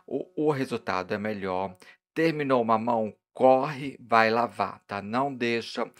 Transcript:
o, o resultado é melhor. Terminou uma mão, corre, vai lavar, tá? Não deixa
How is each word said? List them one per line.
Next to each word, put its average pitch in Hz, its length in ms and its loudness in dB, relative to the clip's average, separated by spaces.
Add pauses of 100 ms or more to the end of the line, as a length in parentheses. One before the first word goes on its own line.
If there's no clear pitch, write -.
o, 151 400 -4
o 156 40 2
resultado 113 600 -4
é 107 60 -2
melhor. 95 580 -4 (340)
Terminou 151 500 0
uma 113 160 2
mão, 110 380 -2 (180)
corre, 131 640 2
vai 113 300 4
lavar, 110 560 -2
tá? 101 160 -8
Não 123 320 -2
deixa 117 680 -4